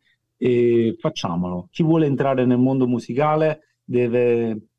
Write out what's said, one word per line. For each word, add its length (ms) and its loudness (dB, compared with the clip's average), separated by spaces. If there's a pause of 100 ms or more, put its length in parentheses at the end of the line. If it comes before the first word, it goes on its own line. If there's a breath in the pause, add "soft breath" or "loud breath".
(360)
e 640 2
facciamolo. 720 -6
Chi 120 -2
vuole 220 2
entrare 400 0
nel 140 2
mondo 260 2
musicale 960 -2
deve 800 0 (180)